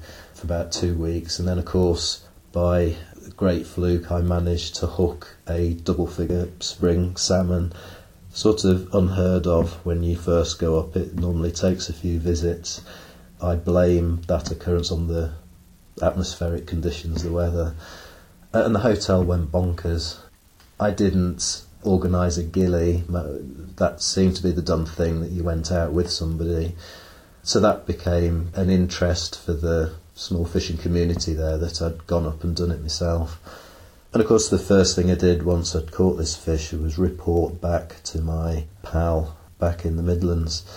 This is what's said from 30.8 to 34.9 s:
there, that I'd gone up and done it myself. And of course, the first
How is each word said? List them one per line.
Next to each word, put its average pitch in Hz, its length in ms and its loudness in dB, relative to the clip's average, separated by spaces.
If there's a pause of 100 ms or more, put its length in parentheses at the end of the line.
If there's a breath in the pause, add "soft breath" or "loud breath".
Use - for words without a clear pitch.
there, 78 240 0
that 80 240 -4
I'd 82 240 -4
gone 85 200 0
up 78 180 -6
and 85 120 -2
done 87 160 0
it 76 100 -6
myself. 82 580 -2 (720 loud breath)
And 120 100 4
of - 60 0
course, 110 220 4
the 95 80 4
first 95 380 4